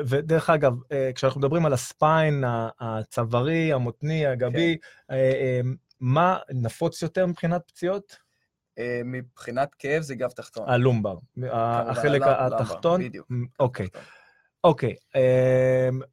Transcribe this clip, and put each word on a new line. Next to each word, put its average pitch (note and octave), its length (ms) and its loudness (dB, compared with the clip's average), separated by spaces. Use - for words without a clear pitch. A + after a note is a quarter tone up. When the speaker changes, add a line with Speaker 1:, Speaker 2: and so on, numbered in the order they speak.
Speaker 1:
ודרך D3+ 440 0
אגב, C#3+ 240 4
אה, C3+ 240 -2
כשאנחנו C3+ 240 -2
מדברים D#3 260 2
על D3 80 2
הספיין, D3+ 680 2
ה-, A#2 260 -2
הצווארי, A#2+ 960 -2
המותני, C#3+ 520 -2
הגבי, C3+ 560 0
Speaker 2:
כן. - 340 -18
Speaker 1:
אה, C3 160 4
אה, B2+ 300 0
מה D#3+ 380 2
נפוץ C3 480 -4
יותר F3+ 240 -2
מבחינת F3 420 -2
פציעות? G3 500 -8
Speaker 2:
אה, A#2+ 280 -6
מבחינת B2+ 720 -8
כאב D3 260 -2
זה C#3 140 -10
גב A#2+ 140 -4
תחתון. - 400 -12
Speaker 1:
הלומבר, A#2+ 420 2
ה-, - 300 -14
Speaker 2:
כמובן, A#2 500 -2
Speaker 1:
החלק C#3+ 300 0
Speaker 2:
הלמ-, C3 320 2
Speaker 1:
התחתון? C3+ 480 0
Speaker 2:
למבר, B2 80 -6
בדיוק. - 200 -16
Speaker 1:
מ-, B2 160 -4
Speaker 2:
גב B2 140 -16
Speaker 1:
אוקיי. B2+ 280 0
Speaker 2:
תחתון. - 160 -16
Speaker 1:
אוקיי, C#3+ 320 4
אמ, B2+ 840 4